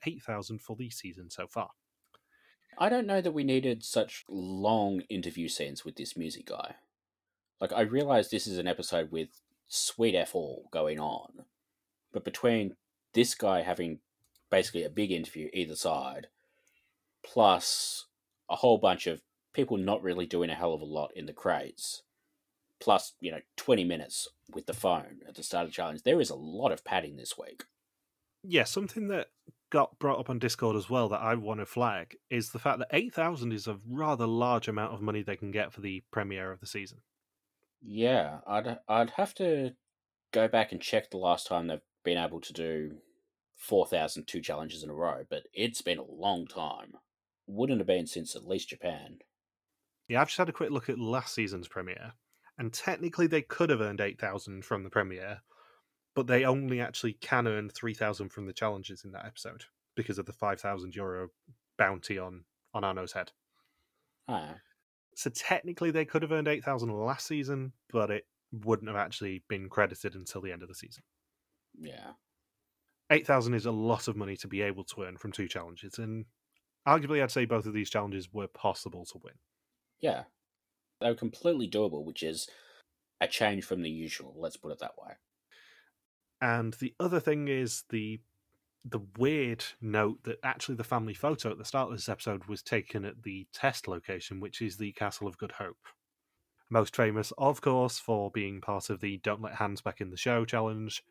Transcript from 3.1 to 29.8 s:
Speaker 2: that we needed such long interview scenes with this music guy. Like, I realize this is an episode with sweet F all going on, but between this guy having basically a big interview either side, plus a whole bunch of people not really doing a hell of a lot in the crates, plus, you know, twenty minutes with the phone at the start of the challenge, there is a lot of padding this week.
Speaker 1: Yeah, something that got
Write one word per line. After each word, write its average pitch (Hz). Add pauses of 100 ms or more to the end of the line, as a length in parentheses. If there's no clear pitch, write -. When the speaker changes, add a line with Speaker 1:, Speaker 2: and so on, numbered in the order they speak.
Speaker 2:
that 175
we 147
needed 131
such -
long 98
interview 87
scenes 71
with 80
this 69
music 80
guy. - (840)
Like, 95
I 98
realize 120
this 104
is 95
an 87
episode 85
with 80 (280)
sweet -
F -
all 73
going 78
on, - (680)
but -
between 113 (380)
this 120
guy 95
having 85 (520)
basically 87
a 76
big 104
interview 80
either 82
side, 69 (1000)
plus - (440)
a 82
whole 117
bunch 95
of 80 (320)
people 127
not 98
really 90
doing 85
a 85
hell 85
of 76
a 78
lot 76
in 80
the 76
crates, - (760)
plus, -
you 87
know, 78 (160)
twenty 107
minutes 80 (260)
with 80
the -
phone 80
at -
the 80
start 85
of 82
the 76
challenge, 80
there 160
is 127
a 73
lot 87
of -
padding 85
this 62
week. - (800)
Speaker 1:
Yeah, 170
something 190
that 101 (440)
got 139